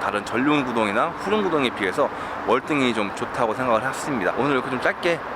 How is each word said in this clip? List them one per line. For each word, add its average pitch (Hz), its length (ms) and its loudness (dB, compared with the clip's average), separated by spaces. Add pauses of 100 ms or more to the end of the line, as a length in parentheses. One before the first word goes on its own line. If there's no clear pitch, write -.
다른 101 240 -2
전륜 139 400 2
구동이나 117 440 0 (100)
후륜 208 260 0
구동에 151 260 2
비해서 104 380 0 (380)
월등히 131 460 2
좀 101 220 -2
좋다고 117 400 -2
생각을 120 340 2
했습니다. 120 500 -2
오늘 139 140 2
이렇게 131 180 0
좀 127 100 -2
짧게 170 400 0 (160)